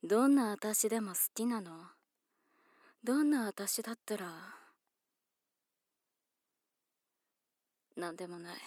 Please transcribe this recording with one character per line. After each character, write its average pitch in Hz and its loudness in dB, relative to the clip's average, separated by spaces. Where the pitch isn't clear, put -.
ど 214 6
ん 277 8
な 240 4
私 214 0
で 220 2
も 202 -4
好 180 -4
き 220 -2
な 233 0
の？ 170 -14
ど 262 2
ん 294 6
な 254 2
私 202 -4
だ 226 -6
っ 226 -10
た 214 -2
ら？ 185 -8
な 175 -6
ん 165 -10
で 180 -8
も 175 -12
な 170 -14
い。 - -14